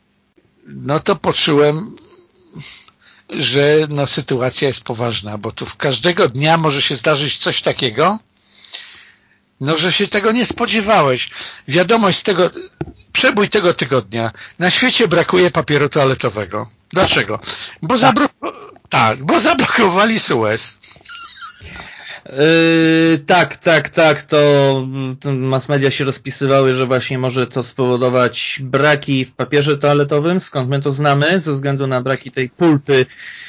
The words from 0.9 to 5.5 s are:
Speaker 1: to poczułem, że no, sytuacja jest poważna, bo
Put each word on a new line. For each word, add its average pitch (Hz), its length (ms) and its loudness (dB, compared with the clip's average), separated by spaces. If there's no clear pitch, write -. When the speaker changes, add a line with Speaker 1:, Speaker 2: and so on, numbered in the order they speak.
Speaker 1:
to 196 160 0
poczułem, 151 800 0
że 147 580 2
no, 143 180 -4
sytuacja 131 640 -2
jest 123 120 -6
poważna, 107 580 -6
bo 110 140 -10